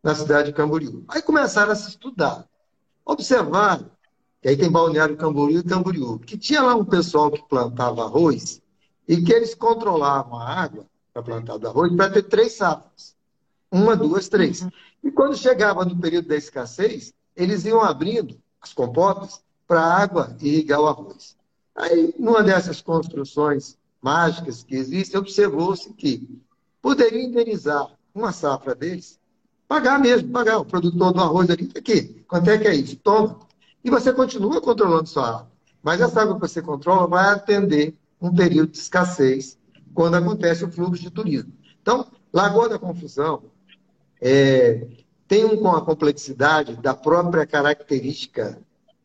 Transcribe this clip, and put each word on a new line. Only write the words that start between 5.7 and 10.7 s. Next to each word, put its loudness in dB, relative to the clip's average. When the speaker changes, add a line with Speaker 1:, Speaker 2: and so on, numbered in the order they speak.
Speaker 1:
que -16
tinha -2
lá 2
um 0
pessoal 2
que -6
plantava -2
arroz 0
e 2
que 2
eles 2
controlavam -2
a -10
água -8